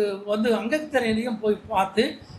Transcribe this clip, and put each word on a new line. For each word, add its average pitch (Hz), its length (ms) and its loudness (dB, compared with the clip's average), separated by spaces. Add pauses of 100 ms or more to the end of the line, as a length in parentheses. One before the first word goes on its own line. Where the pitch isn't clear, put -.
(260)
வந்து 220 300 2
அங்கத்தினரையும் 233 840 0
போய் 208 180 2 (100)
பார்த்து 208 500 2 (220)